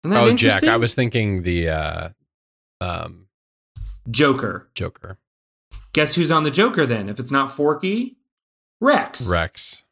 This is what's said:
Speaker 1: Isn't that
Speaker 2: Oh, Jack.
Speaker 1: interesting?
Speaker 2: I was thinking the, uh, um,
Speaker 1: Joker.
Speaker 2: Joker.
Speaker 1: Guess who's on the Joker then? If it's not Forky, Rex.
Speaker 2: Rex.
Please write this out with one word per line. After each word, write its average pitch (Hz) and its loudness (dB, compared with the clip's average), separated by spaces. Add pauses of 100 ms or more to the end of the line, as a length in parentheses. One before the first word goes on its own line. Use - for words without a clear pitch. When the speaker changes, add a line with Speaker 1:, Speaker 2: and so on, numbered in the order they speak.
Speaker 1:
Isn't 160 -4
that 120 6
Speaker 2:
Oh, 117 6
Jack. 117 8
Speaker 1:
interesting? 110 4
Speaker 2:
I 113 4
was 117 0
thinking 107 0
the, 85 0
uh, 80 -4 (720)
um, 87 -10 (840)
Speaker 1:
Joker. 131 0
Speaker 2:
Joker. - -12 (720)
Speaker 1:
Guess 151 2
who's 165 2
on 160 4
the 147 0
Joker 175 2
then? 107 -4
If 104 -8
it's 123 -6
not 139 0
Forky, 185 -2 (640)
Rex. - 0
Speaker 2:
Rex. - -4